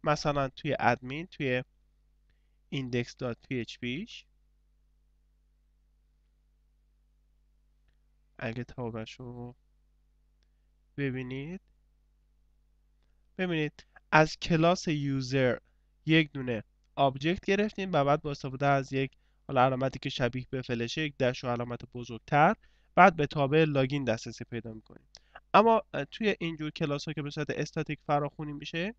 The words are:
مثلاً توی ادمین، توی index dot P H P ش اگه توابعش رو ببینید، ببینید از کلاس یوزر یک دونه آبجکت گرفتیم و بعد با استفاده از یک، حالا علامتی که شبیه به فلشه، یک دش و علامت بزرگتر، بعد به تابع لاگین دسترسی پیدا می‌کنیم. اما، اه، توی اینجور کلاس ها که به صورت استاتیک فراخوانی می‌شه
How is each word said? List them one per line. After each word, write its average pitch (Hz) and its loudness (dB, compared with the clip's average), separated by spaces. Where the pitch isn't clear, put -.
مثلاً 147 0
توی - -4
ادمین، 127 0
توی 127 -2
index 123 -4
dot 120 -8
P 123 -4
H - -16
P 131 -8
ش - -18
اگه 117 -6
توابعش 113 -10
رو 123 -14
ببینید، 135 -6
ببینید 165 -2
از 156 6
کلاس 170 2
یوزر 135 0
یک 160 4
دونه 123 -4
آبجکت 139 0
گرفتیم 196 0
و 143 4
بعد 147 2
با 147 -6
استفاده 139 -4
از 139 2
یک، 135 -2
حالا 131 6
علامتی 131 0
که - -8
شبیه 123 -2
به 131 -6
فلشه، 117 -4
یک 147 -6
دش 127 0
و 127 -4
علامت 120 -4
بزرگتر، 143 2
بعد 180 10
به 147 0
تابع 151 2
لاگین 139 0
دسترسی 113 -4
پیدا 113 -10
می‌کنیم. - -20
اما، 220 6
اه، 143 -4
توی 208 -2
اینجور 156 -6
کلاس 143 -4
ها 160 -8
که 151 -6
به 143 -6
صورت 147 -4
استاتیک 151 -4
فراخوانی 147 -2
می‌شه 165 -6